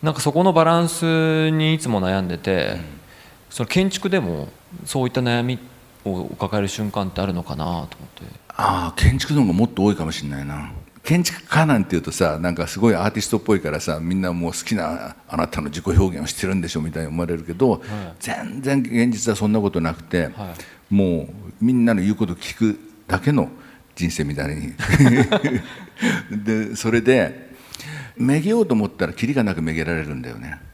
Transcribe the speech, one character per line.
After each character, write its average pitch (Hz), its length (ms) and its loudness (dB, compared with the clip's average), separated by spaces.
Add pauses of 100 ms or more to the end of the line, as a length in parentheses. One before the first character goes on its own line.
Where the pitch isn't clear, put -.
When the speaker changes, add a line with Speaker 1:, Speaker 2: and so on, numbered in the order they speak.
Speaker 1:
な 156 100 2
ん - 20 -2
か - 60 -6
そ 147 120 2
こ 165 120 6
の 190 80 6
バ 165 120 8
ラ 165 140 6
ン 170 100 4
ス 160 600 2
に 156 240 2
い 156 40 -2
つ 143 100 -4
も 107 120 2
悩 92 200 2
ん 90 80 -2
で 87 100 -4
て、 80 360 0
Speaker 2:
う - 20 -6
ん。 82 80 -8 (640)
Speaker 1:
そ - 140 -6
の - 40 -12
建 190 220 2
築 190 200 -4
で 185 100 2
も 82 280 -4 (360)
そ - 180 -2
う 127 40 0
い 123 40 0
っ - 20 -20
た 131 80 0
悩 120 220 2
み 123 160 -2 (460)
を 92 200 -2 (140)
抱 101 220 -2
え - 20 0
る 98 60 -2
瞬 104 240 -4
間 98 160 -4
っ - 20 -8
て 87 100 -6
あ 98 60 0
る 95 80 -2
の 87 80 -4
か 69 140 -8
な 76 80 -2
と 85 60 -2
思 82 140 -4
っ - 40 -14
て。 - 80 -18 (520)
Speaker 2:
あ 87 440 -2
あ、 - 40 -
建 - 220 4
築 147 160 -2
の 147 80 6
方 110 60 4
が 87 60 2
も 101 100 4
っ - 40 0
と - 140 -2
多 104 80 6
い 98 60 2
か 85 80 -4
も 80 80 -4
し - 100 -8
れ 71 80 -8
な 69 120 -8
い 71 40 -8
な。 73 240 -8 (320)
建 170 220 2
築 - 240 -6
家 160 180 4
な 139 120 4
ん 98 60 2
て 90 120 -2
い - 20 4
う 78 40 -2
と 76 100 -8
さ、 80 260 2
な 87 120 0
ん 85 40 -2
か 82 140 -4
す - 100 -8
ご 110 140 6
い - 20 4
ア 85 120 0
ー 107 40 2
テ 110 100 -4
ィ - 20 -2
ス - 80 -4
ト 113 80 2
っ - 20 0
ぽ 107 160 2
い 90 40 2
か 76 120 -4
ら 78 80 -4
さ、 76 200 -4
み 85 140 -2
ん 95 60 0
な 92 120 -2
も 85 180 -4
う - 20 -10
好 - 60 -8
き - 180 -4
な 78 400 -6 (120)
あ - 80 -8
な 82 120 0
た - 120 -6
の 73 80 -6
自 76 140 -10
己 - 60 -4
表 95 280 2
現 73 80 -6
を 76 40 -8
し - 60 -6
て - 120 -4
る 92 80 0
ん 95 60 2
で 85 80 -4
し - 80 -6
ょ 80 40 -2
み 80 120 -6
た 82 80 -6
い - 20 -4
に 78 60 -6
思 80 120 -4
わ 87 60 -2
れ 85 100 -4
る 80 60 -8
け 82 120 -8
ど、 117 180 4
Speaker 1:
は 85 60 0
い。 - 20 -10 (400)
Speaker 2:
全 - 420 -8
然 139 180 0
現 120 300 2
実 110 200 -2
は 101 60 2
そ 104 120 0
ん 104 40 4
な 110 80 4
こ 101 100 2
と 87 100 -2
な 80 140 -2
く - 100 -18
て、 87 220 0
Speaker 1:
は 92 280 -12 (360)
い。 101 40 0
Speaker 2:
も 90 280 4
う - 60 -10 (320)
み 120 120 4
ん 120 120 4
な 117 100 4
の 95 80 0
言 101 100 2
う - 20 2
こ 107 120 -2
と 87 80 -4
聞 - 220 -12
く 107 220 2 (300)
だ - 100 -2
け 147 140 0
の 123 160 2 (520)
人 85 100 0
生 78 140 -2
み 71 100 -4
た 71 160 -4
い 73 40 -6
に。 - 180 -8 (1600)
<laughs> 104 120 -6
で、 110 320 -2
そ 113 140 -2
れ 117 100 6
で、 113 500 2 (680)
め 139 240 2
げ 175 100 0
よ 233 100 4
う 214 60 4
と 143 80 2
思 107 120 2
っ - 20 -2
た - 180 -2
ら - 60 -4
キ - 140 -4
リ 139 80 0
が 127 100 2
な 98 100 0
く 80 80 -4
め 80 120 -2
げ 80 100 0
ら 85 100 -2
れ 80 80 -2
る 73 120 -6
ん 64 80 -8
だ 62 80 -10
よ 57 60 -12
ね。 65 220 -12 (160)